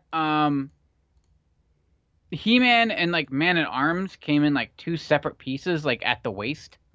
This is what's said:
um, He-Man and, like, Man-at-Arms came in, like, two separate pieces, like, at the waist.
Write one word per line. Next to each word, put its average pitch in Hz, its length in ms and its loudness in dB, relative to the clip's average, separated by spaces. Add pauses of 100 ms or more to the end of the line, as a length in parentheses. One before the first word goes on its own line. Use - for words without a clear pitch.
(140)
um, 151 560 0 (1600)
He-Man 233 640 2
and, 170 200 -2
like, 156 200 -2
Man-at-Arms 160 880 0
came 147 260 0
in, 147 100 2
like, 120 240 -4
two 165 180 -6
separate 147 440 -2
pieces, 151 460 -4
like, 123 200 -2
at 120 180 -2
the 120 80 -4
waist. 107 460 -8 (180)